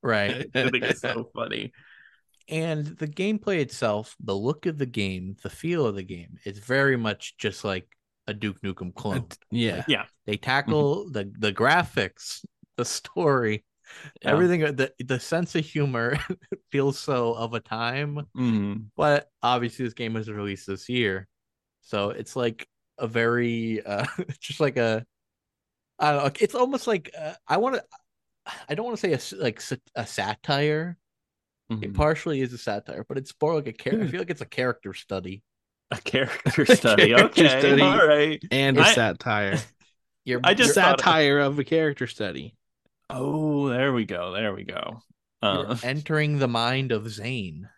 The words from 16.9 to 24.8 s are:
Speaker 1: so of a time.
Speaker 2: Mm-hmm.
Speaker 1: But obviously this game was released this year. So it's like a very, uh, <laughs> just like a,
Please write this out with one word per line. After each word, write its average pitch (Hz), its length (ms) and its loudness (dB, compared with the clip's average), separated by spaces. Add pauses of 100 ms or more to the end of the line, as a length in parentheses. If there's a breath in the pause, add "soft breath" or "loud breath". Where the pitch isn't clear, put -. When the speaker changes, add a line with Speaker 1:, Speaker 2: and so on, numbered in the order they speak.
Speaker 1:
so 120 360 0
of 113 200 -4
a 113 60 -4
time. 127 560 -4 (200)
Speaker 2:
Mm-hmm. 110 380 0 (220)
Speaker 1:
But 147 340 2 (140)
obviously 120 420 0
this 110 80 -6
game 113 200 -6
was 110 160 -4
released 101 360 -8
this 98 240 -8
year. 101 380 0 (540)
So 101 280 -2
it's - 260 -10
like 120 320 -4 (300)
a 127 100 -4
very, 117 800 0
uh, 101 200 -4 (180)
<laughs> 160 160 -12
just - 200 -12
like 135 180 2
a, 113 280 2 (960)